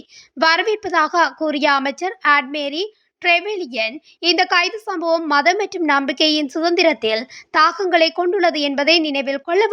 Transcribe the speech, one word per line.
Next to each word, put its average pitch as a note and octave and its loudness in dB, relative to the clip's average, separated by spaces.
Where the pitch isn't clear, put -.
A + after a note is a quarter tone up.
வரவேற்பதாக E4+ 0
கூறிய D4+ -2
அமைச்சர் C#4 -6
ஆட்மேரி C#4+ -4
ட்ரெவெலியன் E4+ -2
இந்த F4 0
கைது F#4 0
சம்பவம் E4+ -4
மதம் D4+ 2
மற்றும் F4 -4
நம்பிக்கையின் D4+ 0
சுதந்திரத்தில் D#4 0
தாக்கங்களை E4 2
கொண்டுள்ளது F4 0
என்பதை C#4+ 2
நினைவில் C#4 -4
கொள்ள G4 2